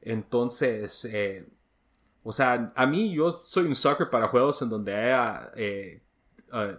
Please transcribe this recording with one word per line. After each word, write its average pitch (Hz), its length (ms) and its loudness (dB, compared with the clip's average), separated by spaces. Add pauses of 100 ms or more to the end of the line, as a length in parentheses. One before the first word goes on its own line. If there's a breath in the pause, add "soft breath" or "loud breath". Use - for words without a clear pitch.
Entonces, 117 1040 -2
eh, 98 400 -4 (760)
o 113 120 -8
sea, 123 420 2
a 127 100 4
mí, 185 280 0
yo 165 320 2
soy 180 180 2
un 147 100 0
sucker 143 360 2
para 113 180 2
juegos 139 320 4
en 127 80 -2
donde 101 260 -4
haya, 117 640 0
eh, 98 460 -6 (500)
eh, 101 260 -4